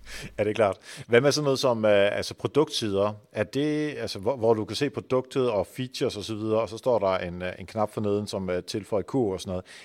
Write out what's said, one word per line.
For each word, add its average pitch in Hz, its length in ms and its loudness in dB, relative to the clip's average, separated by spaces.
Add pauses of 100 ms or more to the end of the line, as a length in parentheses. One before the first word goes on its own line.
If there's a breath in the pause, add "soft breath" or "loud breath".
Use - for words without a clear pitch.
(380 loud breath)
Ja, 107 60 0
det 107 60 0
er 104 40 -2
klart. 101 220 2 (320 loud breath)
Hvad 117 120 8
med 139 120 6
sådan 151 120 -2
noget 135 140 2
som, 117 260 2
øh, 104 320 6
altså - 180 -6
produktsider? 104 800 0 (200)
Er 110 120 -2
det, 151 540 -2
altså, 110 200 -8
hvor, 113 180 -2
hvor 113 180 4
du 107 100 0
kan 95 120 -6
se 147 140 0
produktet 127 600 -2
og 98 160 0 (100)
features 127 400 -4
og 98 80 -8
så 110 100 -8
videre, 110 260 0
og 107 80 -2
så 110 100 -12
står 120 200 2
der 95 200 2
en, 90 240 -8
øh, 90 60 -4 (100)
en 95 80 -14
knap 107 240 -2
forneden, 104 360 -2
som, 95 240 -6
øh, 90 120 -2
tilføjer 101 400 -4
kurv 113 300 -2
og 92 80 -6
sådan 95 100 -10
noget. 92 140 -6 (200 loud breath)